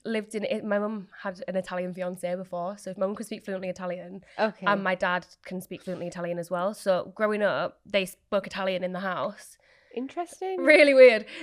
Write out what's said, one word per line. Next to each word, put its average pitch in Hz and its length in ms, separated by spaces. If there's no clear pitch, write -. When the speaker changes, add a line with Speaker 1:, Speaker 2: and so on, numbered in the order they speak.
Speaker 1:
lived 214 300
in, 214 340
my 208 100
mum 208 300
had 185 260
an 185 80
Italian 180 380
fiance 180 400
before. 185 420
So 196 140
if 185 80
my 196 80
mum 202 100
could 220 100
speak - 180
fluently 190 260
Italian 180 520
Speaker 2:
Okay. 208 280
Speaker 1:
and 202 180
my 185 100
dad 180 320
can 185 160
speak - 200
fluently 175 260
Italian 175 300
as 170 120
well. 185 240
So 185 400
growing 214 280
up, 160 440
they 196 180
spoke 196 420
Italian 190 380
in 180 80
the 180 80
house. 185 560
Speaker 2:
Interesting. 349 680
Speaker 1:
Really 285 320
weird. 240 320